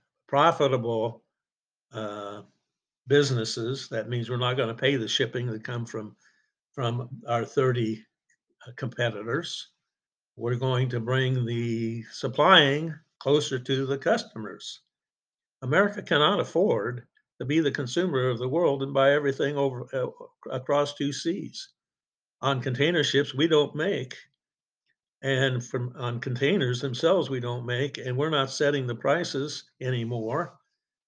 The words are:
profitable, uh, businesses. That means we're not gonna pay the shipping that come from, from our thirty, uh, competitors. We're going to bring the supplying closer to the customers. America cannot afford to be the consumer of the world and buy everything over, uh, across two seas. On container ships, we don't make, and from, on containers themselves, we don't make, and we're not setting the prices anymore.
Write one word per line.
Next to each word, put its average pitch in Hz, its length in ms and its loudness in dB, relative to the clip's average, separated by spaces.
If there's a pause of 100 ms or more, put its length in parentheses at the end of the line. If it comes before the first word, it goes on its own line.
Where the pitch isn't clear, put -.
(280)
profitable, 127 960 2 (680)
uh, 104 480 -10 (640)
businesses. 127 840 0
That 110 180 -6
means 117 220 -4
we're 123 80 -4
not 123 180 0
gonna 117 200 -2
pay 135 220 2
the 110 100 -2
shipping 123 400 -2
that 110 160 -8
come 120 200 -6
from, 110 320 -10 (580)
from 120 360 -4 (180)
our 117 160 0
thirty, 120 600 0 (640)
uh, 123 80 -18
competitors. 120 920 -6 (640)
We're 120 200 -2
going 127 340 0
to 123 100 -4
bring 127 440 0
the 117 680 -2
supplying 151 840 6 (260)
closer 143 380 0
to 135 300 -2
the 139 100 -2
customers. 135 840 -4 (800)
America 196 400 2
cannot 165 360 4
afford 123 680 0 (320)
to 139 60 -6
be 151 160 2
the 143 100 2
consumer 135 580 0
of 120 80 0
the 127 100 -2
world 139 360 2
and 139 100 -6
buy 139 200 6
everything 143 440 0
over, 127 340 -2
uh, - 600 -8
across 143 420 0
two 143 180 -4
seas. - 580 -6 (720)
On 135 200 0
container 143 420 2
ships, 139 300 2
we 147 160 2
don't 151 260 4
make, 147 400 -4 (1040)
and 131 400 0
from, 123 360 -6
on 120 240 -6
containers 131 580 0
themselves, 143 500 0
we 131 120 -4
don't 120 240 -6
make, 123 320 -4
and 123 180 -4
we're 147 140 0
not 139 200 0
setting 143 380 0
the 117 80 -4
prices 147 720 -2 (160)
anymore. 120 760 -4 (500)